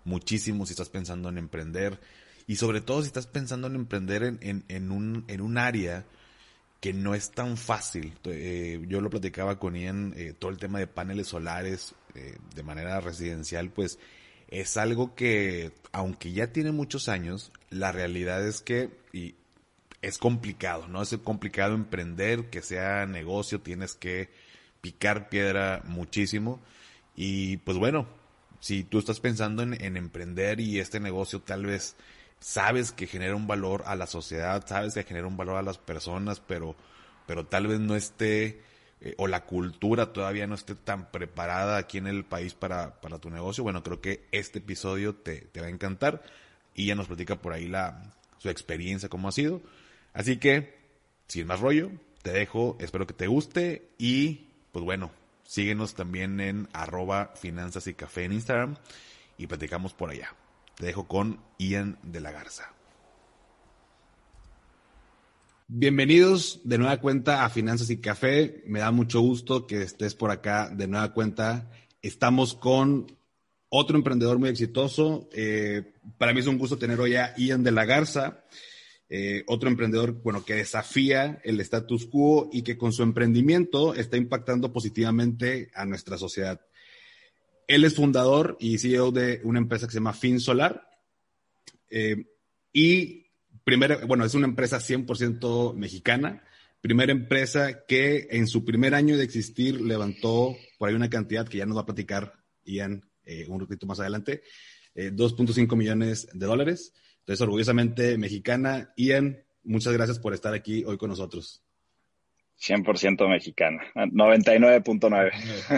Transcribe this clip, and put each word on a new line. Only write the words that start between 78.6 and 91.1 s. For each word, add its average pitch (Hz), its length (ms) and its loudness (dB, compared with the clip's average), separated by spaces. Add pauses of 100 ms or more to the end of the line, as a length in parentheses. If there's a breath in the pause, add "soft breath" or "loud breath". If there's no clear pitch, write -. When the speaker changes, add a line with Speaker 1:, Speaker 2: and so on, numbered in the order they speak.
Speaker 1:
eh, 101 380 -4
otro 120 240 0
emprendedor, 117 500 2
bueno, 104 240 -2
que 107 120 -2
desafía 135 840 0
el 110 180 0
status 117 440 -2
quo 147 480 4
y 123 80 -2
que 120 160 -4
con 117 160 0
su 120 100 0
emprendimiento 135 920 4
está 123 240 -2
impactando 123 560 -2
positivamente 120 1000 0
a 98 120 -8
nuestra 95 320 -8
sociedad. 92 420 -4 (1080 soft breath)
Él 147 160 8
es 151 120 6
fundador 139 640 6
y 113 180 0
C 123 160 2
E 127 60 6
O 127 100 6
de 123 320 2
una 117 160 2
empresa 117 300 0
que - 20 -8
se 110 80 -2
llama 110 140 0
FinSolar, 127 760 2 (1040)